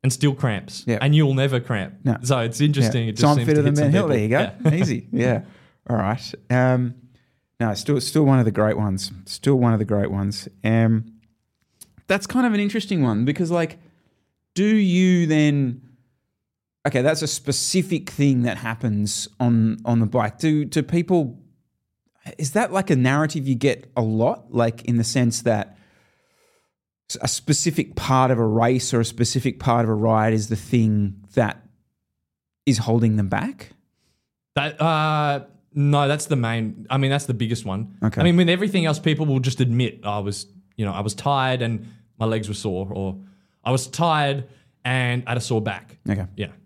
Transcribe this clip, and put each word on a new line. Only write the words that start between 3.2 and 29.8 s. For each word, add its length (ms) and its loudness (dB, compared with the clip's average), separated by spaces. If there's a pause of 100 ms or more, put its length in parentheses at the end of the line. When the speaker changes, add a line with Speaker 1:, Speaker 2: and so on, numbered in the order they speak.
Speaker 2:
So 80 6
I'm 60 4
Speaker 1:
seems 120 0
Speaker 2:
fitter 140 4
Speaker 1:
to 20 2
Speaker 2:
than 100 2
Speaker 1:
hit 40 0
some 100 2
Speaker 2:
Ben 40 2
Hill. 120 2
Speaker 1:
people. 120 0
Speaker 2:
There 80 0
you 60 -2
go. 400 0
Speaker 1:
Yeah. 60 4
<laughs> 60 0
Speaker 2:
Easy. 300 -2
Yeah. 300 0 (480)
All 80 0
right. 360 -4 (160)
Um, 460 2 (640)
no, 140 0
still, 260 -2
still 240 0
one 160 6
of 60 4
the 60 2
great 260 2
ones. 340 -4 (140)
Still 300 0
one 180 2
of 60 0
the 60 -2
great 260 -2
ones. 360 -6 (160)
Um, 500 2 (960)
that's 200 0
kind 200 0
of 60 0
an 60 0
interesting 440 -2
one 220 0
because, 260 -2
like, 260 -2 (800)
do 100 0
you 600 4
then, 540 2 (1040)
okay, 140 0
that's 200 0
a 60 -4
specific 840 -2
thing 340 2
that 140 -2
happens 680 -4 (120)
on, 460 2
on 140 2
the 60 4
bike. 340 -2
Do, 260 2
do 160 -2
people, 560 0 (1000)
is 160 -4
that, 180 0
like, 180 -2
a 60 4
narrative 520 0
you 80 2
get 420 -2
a 40 0
lot? 520 0
Like, 320 -2
in 120 0
the 60 2
sense 400 0
that 340 -2 (1300)
s-, 120 -10
a 60 -4
specific 680 -2
part 360 2
of 80 2
a 80 2
race 460 2
or 80 2
a 40 2
specific 540 -2
part 240 2